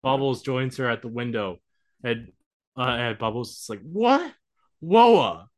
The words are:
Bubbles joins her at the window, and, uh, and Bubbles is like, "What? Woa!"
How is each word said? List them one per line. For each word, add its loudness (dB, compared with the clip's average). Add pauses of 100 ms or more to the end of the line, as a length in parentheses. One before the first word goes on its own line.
Bubbles 0
joins -4
her -2
at -4
the -12
window, -6 (440)
and, -6 (440)
uh, -4
and -2
Bubbles -4
is -18
like, -10
"What? 2 (480)
Woa!" 4